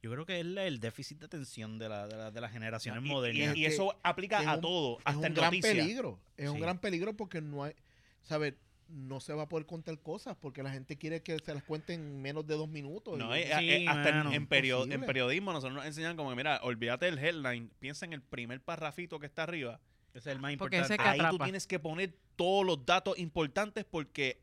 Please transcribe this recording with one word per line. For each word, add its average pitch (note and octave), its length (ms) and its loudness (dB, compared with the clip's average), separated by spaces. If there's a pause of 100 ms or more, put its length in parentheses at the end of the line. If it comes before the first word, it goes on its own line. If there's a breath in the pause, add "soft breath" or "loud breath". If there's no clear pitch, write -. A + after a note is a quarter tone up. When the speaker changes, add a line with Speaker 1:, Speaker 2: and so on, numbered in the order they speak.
Speaker 1:
Yo A2+ 80 -6
creo C3+ 140 -6
que F#3+ 100 -6
es F3 60 -2
el, E3+ 160 -4
el F3+ 240 -2
déficit C3 380 -8
de - 80 -18
atención A2+ 520 -8
de A2 100 -6
la, G#2 200 -4
de A2 80 -10
la, A2 140 -8
de A2 100 -10
las A2+ 120 -6
generaciones A2+ 500 -4
Speaker 2:
No, C3+ 40 -2
y, D3 40 0
Speaker 1:
modernas. C#3+ 460 2
Speaker 2:
y, D#3+ 40 0
y D#3 60 4
Speaker 3:
Es D#3 80 4
Speaker 2:
eso F#3+ 160 2
Speaker 3:
que - 120 -6
Speaker 2:
aplica F#3+ 380 2
Speaker 3:
es A3 60 2
Speaker 2:
a D#3 80 4
Speaker 3:
un, E3 60 0
Speaker 2:
todo, D#3+ 380 2
Speaker 3:
es - 60 -16
Speaker 2:
hasta C#3+ 140 2
Speaker 3:
un D#3 80 0
Speaker 2:
en D#3+ 80 2
Speaker 3:
gran D#3+ 120 6
Speaker 2:
noticias. F#3 280 4
Speaker 3:
peligro, F3+ 460 0 (160)
es C#3+ 120 -4
un D3 80 -2
Speaker 1:
Sí. D3+ 60 -2
Speaker 3:
gran F3 160 0
peligro G3 380 -2
porque F#3 260 -6
no C#3+ 220 -6
hay, D3+ 100 -6 (480 soft breath)
¿sabes? D3+ 320 0 (340)
No C3+ 320 -8
se D#3+ 140 -6
va D3+ 100 -2
a D3 40 -12
poder D#3 180 -2
contar E3 340 -8
cosas F#3 400 -8
porque C#3 240 -8
la C3+ 80 -4
gente C3+ 260 -8
quiere D#3+ 240 -4
que D#3+ 160 -4
se D#3 160 -8
las C#3 80 -6
cuenten D#3 380 -6
en C#3+ 220 -10
menos D3 240 -4
de D3+ 100 2
dos D#3 120 -2
minutos D#3 480 -8
Speaker 2:
No, A#2+ 200 0
Speaker 3:
y - 40 4
Speaker 2:
eh, - 120 0
eh, D#3 300 6
Speaker 1:
Sí, F3 40 2
Speaker 2:
hasta D3 220 4
en, D3+ 80 6
Speaker 1:
mano. D3 160 4
Speaker 2:
en D3 160 0
perio-, C3 300 6
en B2+ 60 4
Speaker 3:
Imposible. C3+ 220 -2
Speaker 2:
periodismo C#3 460 2
nosotros C3 240 -4
nos C#3+ 100 -6
enseñan D#3+ 300 -4
como D3 140 -4
que, B2 60 -4
mira, C#3 280 2
olvídate B2 420 0
del E3+ 120 2
headline, C3 600 -2
piensa C#3+ 260 -8
en E3 100 -8
el C#3+ 80 -8
primer B2 380 -8
parrafito E3 600 -6
que D3 60 -12
está D#3+ 180 -4
arriba. D3 340 -4 (340)
Speaker 1:
Ese C3 180 -10
es C#3 40 -2
el C3 60 -8
más C#3+ 160 -4
Speaker 4:
Porque F#3 220 2
ese F3 160 4
Speaker 1:
importante. G#3 100 2
Speaker 4:
que - 60 8
Speaker 2:
Ahí D3 100 4
tú E3 40 4 (120)
Speaker 4:
atrapa. D3+ 80 0
Speaker 2:
tienes F#3 240 -2
que F#3 100 -2
poner E3 380 -4 (180)
todos F#3+ 320 6
los D#3 180 2
datos F#3 340 4
importantes F3+ 720 -2
porque C#3 540 -2